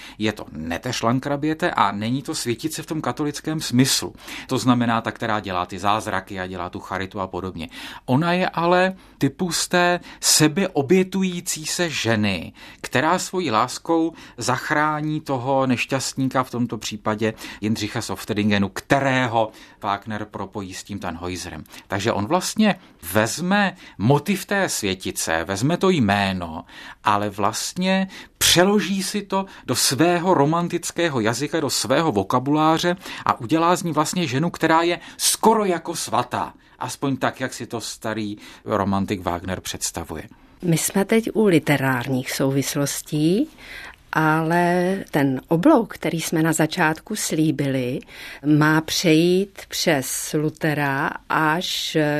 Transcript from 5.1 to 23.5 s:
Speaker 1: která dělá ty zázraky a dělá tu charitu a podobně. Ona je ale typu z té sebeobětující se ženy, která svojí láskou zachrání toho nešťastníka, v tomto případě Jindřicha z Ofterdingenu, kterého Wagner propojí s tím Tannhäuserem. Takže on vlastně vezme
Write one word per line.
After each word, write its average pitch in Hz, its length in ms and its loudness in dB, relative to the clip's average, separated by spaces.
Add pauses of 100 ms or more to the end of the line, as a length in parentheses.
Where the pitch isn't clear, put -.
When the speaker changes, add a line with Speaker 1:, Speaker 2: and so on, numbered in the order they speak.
Speaker 1:
která 110 280 -2
dělá 92 260 -4
ty 92 140 -12
zázraky 98 600 -2
a 92 80 -6
dělá 90 220 -8
tu 95 100 -10
charitu 95 400 -6
a 92 80 -2
podobně. 87 420 -8 (360)
Ona 165 280 2
je 180 160 0
ale 180 460 2 (220)
typu 160 340 0
z - 160 -2
té 175 320 2 (200)
sebeobětující 175 1500 2
se 175 240 -2
ženy, 107 640 0 (280)
která 175 380 0
svojí 180 320 -4
láskou 160 640 0 (240)
zachrání 151 840 0
toho 135 460 0
nešťastníka, 131 760 0
v - 80 -6
tomto 120 260 -2
případě 107 560 -2 (280)
Jindřicha 107 400 -2
z - 80 -8 (140)
Ofterdingenu, 104 460 2
kterého 127 840 2 (320)
Wagner 107 420 -4
propojí 98 480 -10
s - 100 -12
tím 98 160 -10
Tannhäuserem. 85 640 -8 (240)
Takže 101 240 0
on 101 140 0
vlastně 139 500 2 (380)
vezme 110 640 2 (220)